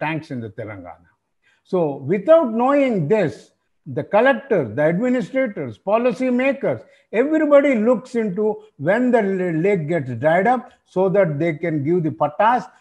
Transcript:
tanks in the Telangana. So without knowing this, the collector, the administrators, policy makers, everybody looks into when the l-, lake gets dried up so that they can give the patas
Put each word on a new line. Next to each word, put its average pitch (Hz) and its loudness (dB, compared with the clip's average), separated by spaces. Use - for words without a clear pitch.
tanks 151 -6
in 123 -8
the 113 -10
Telangana. 87 -16
So 160 -2
without 214 2
knowing 247 0
this, 185 -2
the 143 -6
collector, 214 2
the 147 0
administrators, 202 -2
policy 240 -2
makers, 247 -2
everybody 285 4
looks 226 0
into 214 -2
when 220 0
the 233 4
l-, 180 0
lake 175 0
gets 151 -4
dried 160 2
up 240 -2
so 185 0
that 175 0
they 165 0
can 156 -4
give 175 0
the 156 -2
patas 196 0